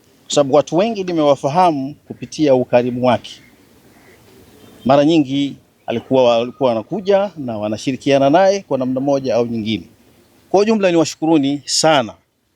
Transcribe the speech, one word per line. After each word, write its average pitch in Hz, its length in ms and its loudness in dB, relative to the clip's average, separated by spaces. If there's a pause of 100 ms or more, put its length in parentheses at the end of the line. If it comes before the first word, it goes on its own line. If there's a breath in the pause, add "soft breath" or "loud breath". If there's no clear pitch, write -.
(260)
kwa - 100 -8
sababu 143 200 2
watu 151 220 2
wengi 202 260 -2
nimewafahamu 147 920 0 (120)
kupitia 139 480 -2
ukarimu 123 520 0
wake. 113 240 -2 (1500)
Mara 143 200 4
nyingi 139 500 0 (320)
alikuwa, 120 480 0
alikuwa 123 360 -2
anakuja 190 640 -2
na 123 200 -8
wanashirikiana 135 720 0
naye 190 320 2
kwa 143 160 -4
namna 127 240 -4
moja 135 340 -2
au 120 100 0
nyingine. 110 380 -6 (640)
Kwa 185 100 2
ujumla, 208 320 2
niwashukuruni 151 720 0
sana 135 480 0 (420)